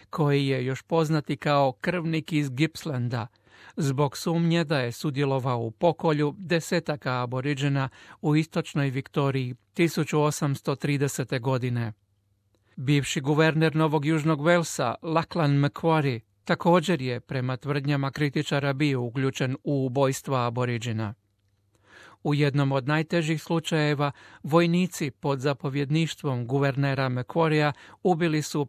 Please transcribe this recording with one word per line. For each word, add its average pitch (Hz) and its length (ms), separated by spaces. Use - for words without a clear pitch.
koji 143 360
je 131 180
još 127 180
poznati 156 540
kao 143 360
krvnik 165 600
iz 147 180
Gippslanda, 127 760
zbog 139 400
sumnje 170 480
da 147 160
je 120 120
sudjelovao 135 680
u 117 100
pokolju 151 680
desetaka 156 840
Aboriđena 135 680
u 151 140
istočnoj 156 540
Viktoriji 131 640
tisuću 160 460
osamsto 147 540
tridesete 139 640
godine. 120 540
Bivši 143 440
guverner 156 560
Novog 151 300
Južnog 156 340
Walesa, 156 600
Lachlan 160 480
Macquarie, 143 680
također 170 580
je, 123 180
prema 131 360
tvrdnjama 139 540
kritičara, 143 640
bio 135 300
uključen 131 640
u 135 220
ubojstva 135 600
Aboriđena. 117 680
U 147 100
jednom 143 380
od 131 160
najtežih 156 540
slučajeva, 151 680
vojnici 170 680
pod 143 300
zapovjedništvom 139 1040
guvernera 139 600
Macquaria 151 640
ubili 160 400
su 147 260